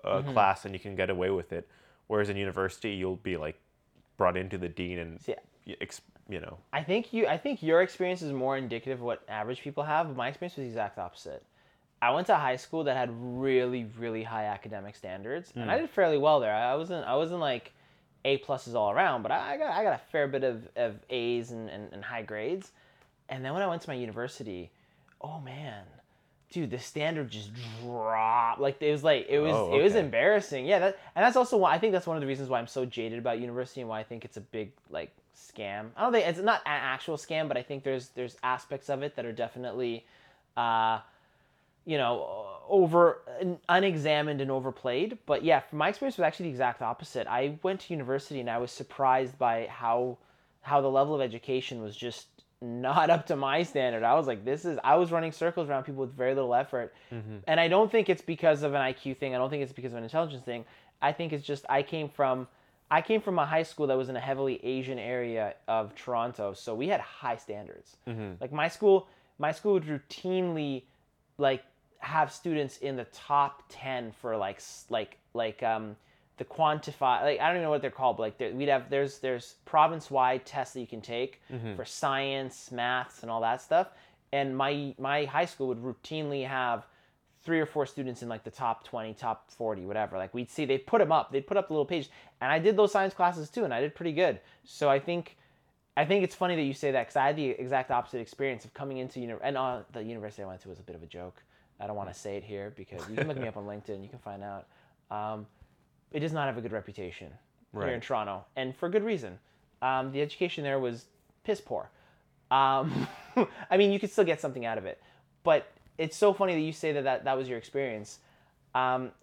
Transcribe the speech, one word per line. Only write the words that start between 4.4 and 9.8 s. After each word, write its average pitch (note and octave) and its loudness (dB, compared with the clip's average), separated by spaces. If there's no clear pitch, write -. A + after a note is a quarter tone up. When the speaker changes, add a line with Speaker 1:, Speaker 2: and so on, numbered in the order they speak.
Speaker 1:
the F2 -4
dean F2 -6
and E2 -10
Speaker 2:
See, - -6
Speaker 1:
y-, F2+ -12
ex-, - -10
you F#2 -6
know. E2 -12
Speaker 2:
I D3+ -2
think G3 -2
you, A3+ 2
I E3 2
think C4+ -6
your E3 6
experience F#3 -2
is D3+ -4
more C3+ 0
indicative B2 -6
of A#2+ -8
what A#2+ -4
average A2 -6
people C#3+ -6